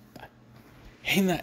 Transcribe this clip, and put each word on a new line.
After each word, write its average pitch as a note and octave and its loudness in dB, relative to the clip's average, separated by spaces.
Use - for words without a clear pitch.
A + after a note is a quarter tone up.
هنا F#3 2